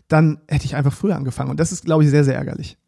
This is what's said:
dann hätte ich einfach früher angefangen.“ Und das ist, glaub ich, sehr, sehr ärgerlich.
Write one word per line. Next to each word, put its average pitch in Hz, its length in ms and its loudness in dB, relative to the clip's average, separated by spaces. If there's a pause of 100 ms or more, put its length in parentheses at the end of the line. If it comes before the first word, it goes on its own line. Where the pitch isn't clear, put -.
dann 156 400 2
hätte - 180 -2
ich - 100 -8
einfach 139 180 0
früher 196 220 -2
angefangen.“ 131 360 -6
Und 143 80 -4
das 165 120 0
ist, - 140 -12
glaub 160 160 2
ich, 147 80 6
sehr, 147 140 4
sehr 135 100 0
ärgerlich. - 540 -10